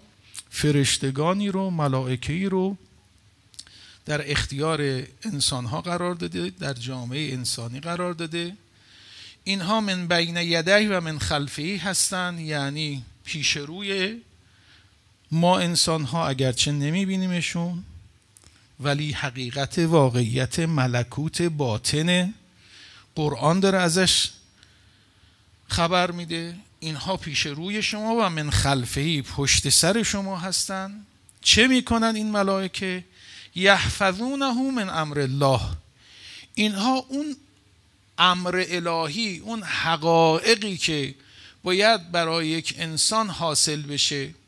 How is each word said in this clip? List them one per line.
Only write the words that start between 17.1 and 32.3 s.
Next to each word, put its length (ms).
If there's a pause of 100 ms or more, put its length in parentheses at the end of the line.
ولی 320
حقیقت 640
واقعیت 800
ملکوت 840
باطنه. 880 (840)
قرآن 460
داره 180
ازش 520 (1400)
خبر 420
می‌ده. 460 (240)
«اینها 360
پیش 300
روی 360
شما 340
و 120
من 220
خلفه‌ای، 720
پشت 460
سر 340
شما 360
هستن.» 680 (340)
چه 280
می‌کنن 460
این 160